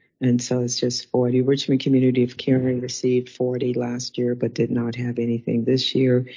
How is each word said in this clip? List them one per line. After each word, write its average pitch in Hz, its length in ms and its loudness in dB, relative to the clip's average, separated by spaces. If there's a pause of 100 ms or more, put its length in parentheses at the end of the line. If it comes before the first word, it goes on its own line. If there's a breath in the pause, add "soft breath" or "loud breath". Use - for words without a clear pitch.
(200)
And 123 200 2
so 127 200 -2
it's 123 180 -2
just - 320 -4
for 123 200 2
the 127 120 2
Richmond 135 380 0
community 127 440 4
of 123 120 -4
Caring 127 440 0
received 123 480 -2
forty 127 460 -2
last 123 440 -4
year, 123 160 0
but 117 200 -4
did 120 180 -2
not 117 240 -2
have 120 240 -4
anything 117 440 -2
this 131 300 0
year. 127 320 2 (100)